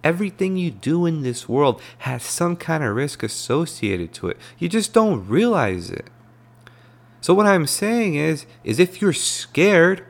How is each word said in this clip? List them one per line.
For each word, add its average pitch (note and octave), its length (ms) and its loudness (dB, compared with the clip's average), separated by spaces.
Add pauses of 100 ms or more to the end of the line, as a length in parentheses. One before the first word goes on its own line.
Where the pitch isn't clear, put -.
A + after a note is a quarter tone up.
everything F#3 540 -2
you F3 140 -2
do D#3 340 0
in D#3+ 160 0
this B2 260 -6
world C3 320 2 (200)
has B2+ 240 -6
some E3+ 340 -2
kind D#3+ 260 -4
of G#2+ 120 -2
risk C#3 280 -4
associated G#2+ 920 -4
to - 120 -8
it. - 100 -6 (200)
You F3 100 -4
just G#3 260 -2
don't G3 340 2
realize A2+ 640 0
it. - 180 -12 (1120)
So E3+ 120 2
what G#3 120 4
I'm F#3 220 4
saying G#3+ 480 0
is, D3+ 300 -2 (200)
is A2+ 140 0
if F3+ 200 2
you're F#3+ 140 2
scared F#3 960 2